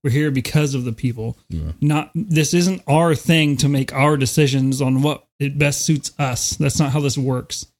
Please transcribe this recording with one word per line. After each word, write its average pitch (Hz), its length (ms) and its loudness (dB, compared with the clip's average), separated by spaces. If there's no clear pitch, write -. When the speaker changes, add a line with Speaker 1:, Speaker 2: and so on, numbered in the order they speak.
Speaker 1:
We're 139 80 0
here 147 200 2
because 139 440 0
of 123 100 -4
the 120 80 -4
people. 117 440 -6
Speaker 2:
Yeah. 78 220 -6
Speaker 1:
Not, 151 340 0
this 160 380 0
isn't 180 340 0
our 160 280 4
thing 151 420 2
to 143 120 2
make 135 240 0
our 143 240 2
decisions 135 640 2
on 131 200 2
what 147 240 -2
it 139 180 -4
best 143 280 0
suits 151 340 -2
us. 131 380 -2
That's 147 220 -2
not 143 120 2
how 147 80 0
this 143 180 -2
works. 127 480 -4